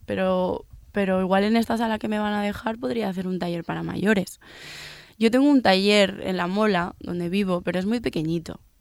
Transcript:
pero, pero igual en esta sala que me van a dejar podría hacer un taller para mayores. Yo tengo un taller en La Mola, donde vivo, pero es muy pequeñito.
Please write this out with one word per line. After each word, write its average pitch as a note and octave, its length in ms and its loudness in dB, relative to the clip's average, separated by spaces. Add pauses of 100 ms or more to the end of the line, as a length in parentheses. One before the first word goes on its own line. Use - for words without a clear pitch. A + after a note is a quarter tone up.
pero, F#3 600 -2 (260)
pero F#3+ 300 2
igual F#3+ 240 2
en A3 100 4
esta A3+ 220 2
sala A3+ 200 -2
que A3 100 -6
me G#3+ 120 -2
van G#3 140 -2
a G#3 100 -2
dejar G#3 340 -4
podría A#3+ 320 -4
hacer F#3 180 -6
un F#3 120 -4
taller E3+ 240 -6
para E3 180 -6
mayores. F#3 580 0 (800)
Yo A3 140 4
tengo C4+ 180 6
un C4+ 140 4
taller G3 600 4
en F#3 140 -4
La F3+ 100 -2
Mola, F#3+ 520 0
donde F3 300 -6
vivo, F#3 320 0
pero F3+ 180 -4
es F#3 80 -2
muy A#3+ 140 0
pequeñito. E3 580 -4 (220)